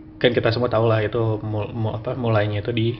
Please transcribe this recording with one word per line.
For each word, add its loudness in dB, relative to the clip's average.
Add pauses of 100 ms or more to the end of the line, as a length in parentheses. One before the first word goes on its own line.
(160)
kan 4
kita 2
semua 0
tahu 4
lah 2
itu 0
mul-, -4
mu-, -2
apa, -6
mulainya 0
itu -4
di 0 (120)